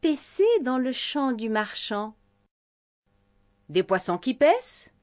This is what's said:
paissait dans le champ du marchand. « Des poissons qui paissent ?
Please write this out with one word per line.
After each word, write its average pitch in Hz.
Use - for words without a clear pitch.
paissait 381
dans 254
le 254
champ 269
du 220
marchand. « 214
Des 180
poissons 185
qui 254
paissent ? -